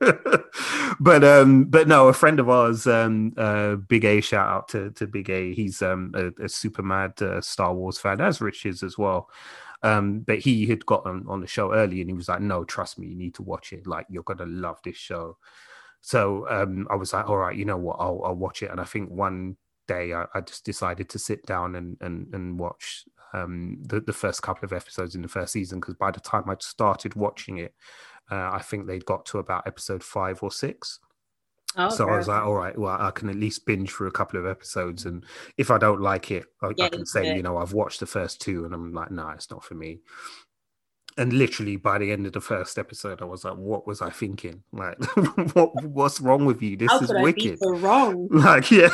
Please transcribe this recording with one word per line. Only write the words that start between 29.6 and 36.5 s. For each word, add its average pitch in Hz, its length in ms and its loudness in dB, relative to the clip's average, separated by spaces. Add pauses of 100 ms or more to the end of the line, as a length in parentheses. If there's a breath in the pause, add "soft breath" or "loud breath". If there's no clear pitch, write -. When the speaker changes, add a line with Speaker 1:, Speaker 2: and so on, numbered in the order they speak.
Speaker 1:
episode - 340 -10
five 95 400 -6
or 101 80 -6
six. - 480 -10 (800)
Speaker 2:
Oh, 180 140 0
Speaker 1:
So 110 180 0
I 104 80 2
was 92 100 -2
Speaker 2:
okay. 104 100 0
Speaker 1:
like, 107 60 2
"All 104 140 0
right, 90 200 -4
well, 98 220 -4
I 95 140 -2
can 104 160 -8
at 98 80 -6
least 107 300 -4
binge 98 260 -2
through 95 160 -6
a 90 40 -6
couple 95 280 -4
of 90 60 -6
episodes, 90 600 -8
and 87 180 -10 (320 loud breath)
if 135 140 0
I 113 80 6
don't 104 220 4
like 98 320 -2
it, 87 140 -6 (140)